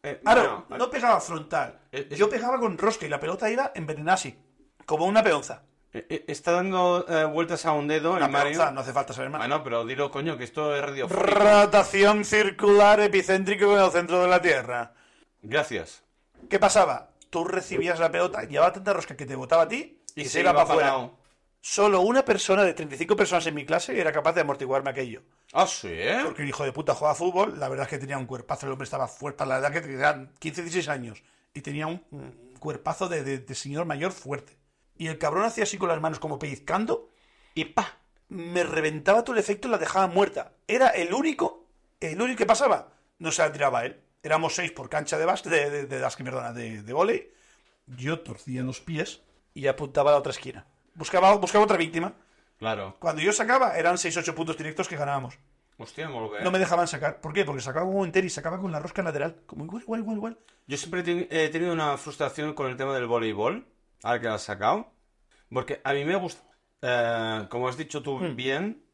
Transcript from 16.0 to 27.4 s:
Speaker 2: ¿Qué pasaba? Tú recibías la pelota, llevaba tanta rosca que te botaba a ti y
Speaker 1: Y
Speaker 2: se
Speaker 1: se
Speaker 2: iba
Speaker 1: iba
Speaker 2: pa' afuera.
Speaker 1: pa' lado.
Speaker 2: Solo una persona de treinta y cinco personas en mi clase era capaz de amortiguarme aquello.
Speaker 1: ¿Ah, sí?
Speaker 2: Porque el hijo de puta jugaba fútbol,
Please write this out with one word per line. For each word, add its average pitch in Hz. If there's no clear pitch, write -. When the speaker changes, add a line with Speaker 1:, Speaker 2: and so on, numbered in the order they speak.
Speaker 2:
¿Qué 196
pasaba? 190
Tú 170
recibías 175
la 165
pelota, 180
llevaba 156
tanta 196
rosca 160
que 143
te 131
botaba 147
a -
ti 269
y 151
Speaker 1:
Y -
Speaker 2:
se 127
Speaker 1:
se 165
Speaker 2:
iba 180
Speaker 1:
iba 147
Speaker 2:
pa' 147
afuera. 147
Speaker 1:
pa' 135
lado. 123
Speaker 2:
Solo 202
una 254
persona 196
de 170
treinta 147
y -
cinco 170
personas 180
en 156
mi 147
clase 165
era 156
capaz 156
de 170
amortiguarme 139
aquello. 123
Speaker 1:
¿Ah, -
sí? 87
Speaker 2:
Porque -
el 139
hijo 143
de 135
puta 147
jugaba 151
fútbol, 180